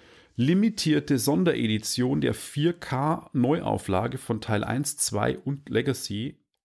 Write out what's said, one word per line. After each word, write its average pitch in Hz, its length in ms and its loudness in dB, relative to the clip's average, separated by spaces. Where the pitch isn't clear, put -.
limitierte 151 840 2
Sonderedition 123 1040 0
der 120 120 2
vier 156 400 -2
K 147 580 -2
Neuauflage 123 880 0
von - 240 -4
Teil 107 220 0
eins, 135 340 -2
zwei 117 400 0
und 139 320 -8
Legacy 123 720 -2